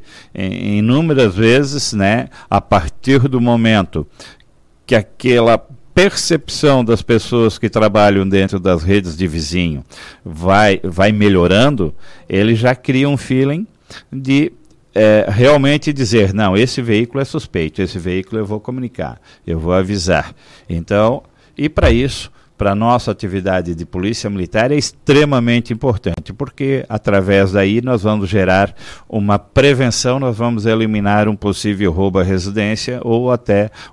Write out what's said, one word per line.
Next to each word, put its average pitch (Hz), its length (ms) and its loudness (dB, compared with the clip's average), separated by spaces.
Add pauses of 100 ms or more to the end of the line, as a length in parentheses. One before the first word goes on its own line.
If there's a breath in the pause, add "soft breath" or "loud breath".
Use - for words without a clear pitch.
(360 loud breath)
em, 95 440 -4
inúmeras 131 540 2
vezes, 127 600 0
né, 107 340 0 (220 loud breath)
a 101 100 2
partir 123 680 0
do 127 100 -2
momento 113 680 0 (800 loud breath)
que - 80 -2
aquela 117 640 2 (380)
percepção 151 880 0
das 113 180 2
pessoas 117 560 0
que 110 120 -2
trabalham 101 580 2
dentro 95 320 0
das 87 240 0
redes 90 320 0
de 92 100 -2
vizinho 80 600 -4 (400 loud breath)
vai, 95 580 2
vai 95 300 0
melhorando, 101 800 2 (320 loud breath)
ele 107 280 2
já 123 200 0
cria 135 320 0
um 143 80 0
feeling 139 500 -2 (460 loud breath)
de 135 400 0 (420)
é, 107 360 4
realmente 139 640 2
dizer, 107 400 2
"Não, 101 240 0
esse 123 240 0
veículo 117 400 0
é 135 40 -4
suspeito, 92 560 -6
esse 92 180 -6
veículo 90 400 -6
eu 107 60 -4
vou 107 140 -8
comunicar, 113 600 -10 (260 soft breath)
eu 82 140 -4
vou 85 140 -2
avisar." 90 600 0 (360 soft breath)
Então, 104 540 -2 (340 soft breath)
e 143 120 -2
pra 151 220 0
isso, 123 400 -2 (260 soft breath)
pra 101 180 0
nossa 117 340 0
atividade 92 640 -4
de 82 120 -10
polícia 101 440 -6
militar 101 400 -2
é 147 60 0
extremamente 135 960 0
importante, 98 600 -4
porque 135 560 -6
através 98 640 0
daí 101 280 2
nós 120 220 -2
vamos 104 240 -2
gerar 95 480 0 (320 loud breath)
uma 101 320 0
prevenção, 131 800 0
nós 127 180 -2
vamos 117 280 -2
eliminar 107 640 2
um 104 80 -2
possível 101 520 -2
roubo 95 300 0
à 92 40 2
residência 101 760 -4
ou 120 300 0
até 104 380 0 (240 loud breath)